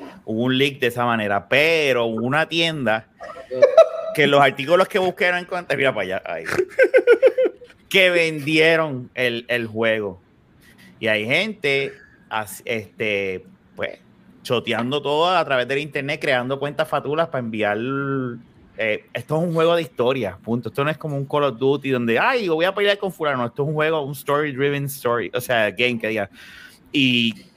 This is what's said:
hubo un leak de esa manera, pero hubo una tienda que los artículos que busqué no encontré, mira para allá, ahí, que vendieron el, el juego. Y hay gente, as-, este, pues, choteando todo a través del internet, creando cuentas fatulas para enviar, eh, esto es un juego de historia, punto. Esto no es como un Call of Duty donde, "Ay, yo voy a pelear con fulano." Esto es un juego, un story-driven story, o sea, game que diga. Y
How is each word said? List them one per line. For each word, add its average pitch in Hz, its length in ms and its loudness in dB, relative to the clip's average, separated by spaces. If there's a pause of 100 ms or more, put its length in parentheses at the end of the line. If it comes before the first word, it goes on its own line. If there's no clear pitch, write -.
(260)
hubo 110 180 -4
un 127 120 0
leak 135 240 0
de 127 80 0
esa 120 180 -2
manera, 104 440 -2
pero 143 560 2
hubo 113 180 -4
una 151 240 0
tienda 156 600 -2 (1080)
que 143 140 4
los 143 120 6
artículos 143 480 4
que 202 120 -2
busqué 180 320 0
no 180 80 -2
encontré, 175 360 -6
mira 135 160 2
para 104 120 -4
allá, 92 200 -4
ahí, 82 200 -8 (1500)
que 185 200 6
vendieron 156 1080 2
el, 120 320 -2
el 117 200 -2
juego. 107 540 -2 (800)
Y 110 80 -2
hay 107 180 0
gente, 139 680 -2 (360)
as-, 110 360 -8
este, 101 800 -4 (300)
pues, - 240 -8 (440)
choteando 117 580 -2
todo 147 280 0
a 175 140 2
través 131 240 0
del 139 120 -2
internet, 147 420 -6
creando 135 380 0
cuentas 147 280 -4
fatulas 151 400 -2
para 139 120 -6
enviar, 104 380 -2 (1000)
eh, 107 360 -2
esto 147 240 -6
es 160 60 -2
un 175 100 -2
juego 165 220 2
de 170 60 0
historia, 123 640 -2
punto. 113 260 -4
Esto 143 140 -4
no 147 60 0
es 156 80 -4
como 147 200 -8
un 139 80 -6
Call 147 180 0
of 127 160 -2
Duty 135 320 0
donde, 120 260 0
"Ay, 233 280 0
yo 165 100 0
voy 165 100 0
a 175 80 0
pelear 202 240 0
con 196 140 -4
fulano." 139 340 -2
Esto 117 180 -6
es 135 40 -2
un 151 80 -4
juego, 156 260 0
un 139 120 -8
story-driven 143 720 -2
story, 120 480 -2
o 120 80 -4
sea, 113 300 2
game 120 280 0
que 113 80 -4
diga. 107 220 -2 (640)
Y 123 540 0 (120)